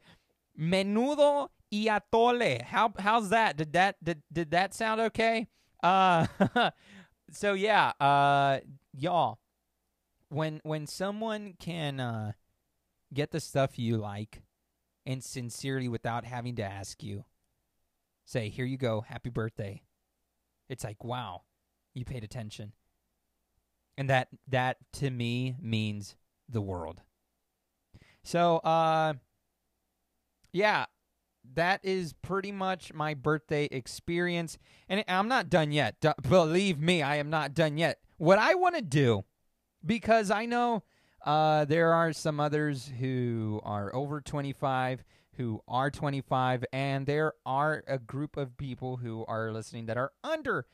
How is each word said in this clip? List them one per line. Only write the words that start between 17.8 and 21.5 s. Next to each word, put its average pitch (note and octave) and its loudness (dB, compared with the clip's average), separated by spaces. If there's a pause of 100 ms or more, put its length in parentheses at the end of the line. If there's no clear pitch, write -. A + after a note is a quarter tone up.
say, A2+ -2
"Here B2+ -4
you C3 -4
go, A2+ -2
happy - -10
birthday." A2 -6 (840)
It's C3 -10
like, G#2+ -12
"Wow, A#2 -8 (520)